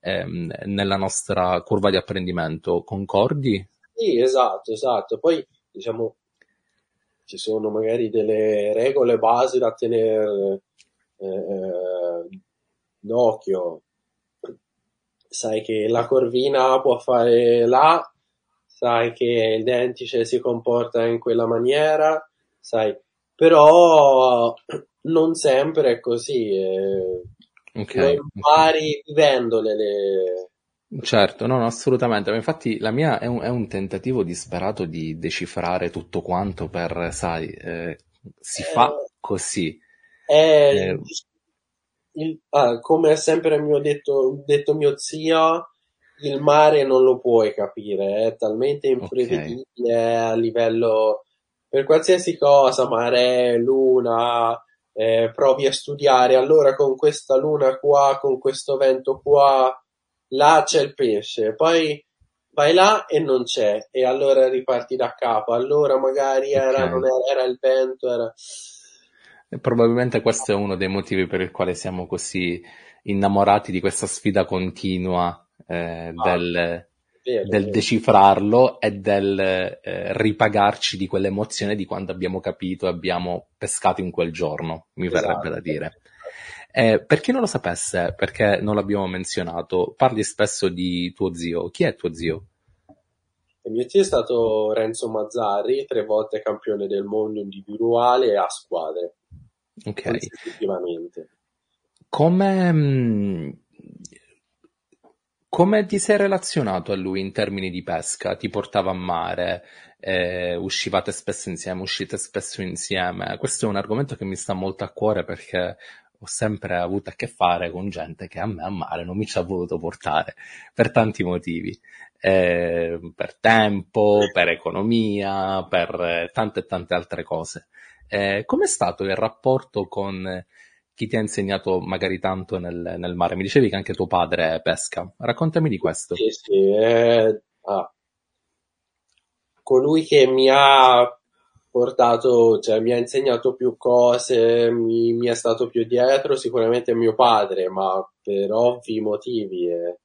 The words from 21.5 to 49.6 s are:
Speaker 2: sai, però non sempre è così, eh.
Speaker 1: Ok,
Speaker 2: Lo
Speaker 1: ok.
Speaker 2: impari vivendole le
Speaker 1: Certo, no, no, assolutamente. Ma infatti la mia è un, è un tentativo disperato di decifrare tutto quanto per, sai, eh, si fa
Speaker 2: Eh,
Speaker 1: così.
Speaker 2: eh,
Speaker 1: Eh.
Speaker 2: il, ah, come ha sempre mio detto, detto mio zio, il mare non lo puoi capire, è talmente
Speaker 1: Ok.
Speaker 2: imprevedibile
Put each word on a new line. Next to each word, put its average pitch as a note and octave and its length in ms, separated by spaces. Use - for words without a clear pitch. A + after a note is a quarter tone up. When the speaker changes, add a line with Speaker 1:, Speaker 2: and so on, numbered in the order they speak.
Speaker 2:
sai, A2 360
però D3 1160
non D#3+ 340
sempre C#3+ 560
è A#2 80
così, A#2+ 560
eh. F#2+ 680
Speaker 1:
Ok, - 220
Speaker 2:
Lo C3 120
Speaker 1:
ok. C#3+ 100
Speaker 2:
impari D#3 720
vivendole A#2+ 680
le G2 720
Speaker 1:
Certo, A2 460
no, C3 100
no, A#2+ 80
assolutamente. A#2+ 680
Ma A2 60
infatti A#2 420
la A2 120
mia C3+ 280
è - 60
un, B2 160
è - 80
un A#2+ 180
tentativo G2 560
disperato F2+ 640
di D#2+ 340
decifrare F2 720
tutto F#2 320
quanto F2+ 480
per, E2+ 420
sai, E2 380
eh, E2+ 480
si - 240
fa D#3 240
Speaker 2:
Eh, D3 220
Speaker 1:
così. F2+ 580
Speaker 2:
eh, D3+ 500
Speaker 1:
Eh. - 80
Speaker 2:
il, D#3+ 260
ah, A#2+ 300
come D#3+ 320
ha D#3 40
sempre D#3+ 460
mio D3 180
detto, C#3+ 680
detto C#3+ 300
mio C#3+ 220
zio, D#3+ 760
il C#3 200
mare D3 420
non C3 200
lo B2+ 160
puoi A2+ 340
capire, G2+ 720
è A2 120
talmente C3 540
Speaker 1:
Ok. B2 100
Speaker 2:
imprevedibile A#2 1160